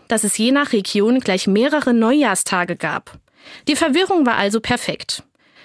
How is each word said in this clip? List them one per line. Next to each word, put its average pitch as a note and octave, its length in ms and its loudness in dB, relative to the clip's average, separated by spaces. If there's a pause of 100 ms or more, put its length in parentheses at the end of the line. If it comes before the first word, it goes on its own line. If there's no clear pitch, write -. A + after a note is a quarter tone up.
dass A3+ 160 0
es G#3 140 -2
je A#3 160 2
nach C#4+ 180 0
Region G#3+ 480 0
gleich F#3+ 260 -2
mehrere B3+ 480 2
Neujahrstage A3 840 2
gab. - 420 -8 (480)
Die D4 80 2
Verwirrung E4 500 2
war A#3 100 2
also G3+ 260 0
perfekt. - 600 -6 (420)